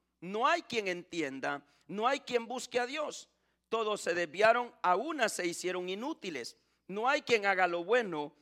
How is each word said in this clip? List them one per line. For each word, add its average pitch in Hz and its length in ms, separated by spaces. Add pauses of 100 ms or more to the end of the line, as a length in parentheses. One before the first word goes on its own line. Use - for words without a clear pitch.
(220)
No 214 260
hay 339 140
quien 220 260
entienda, 143 800 (220)
no 214 200
hay 285 140
quien 233 260
busque 247 320
a 240 60
Dios. 294 420 (400)
Todos 214 320
se 170 140
desviaron, 208 680
a 180 140
una 262 320
se 180 180
hicieron 180 440
inútiles. 196 680 (320)
No 214 220
hay 294 140
quien 220 220
haga 185 220
lo 175 160
bueno, 175 580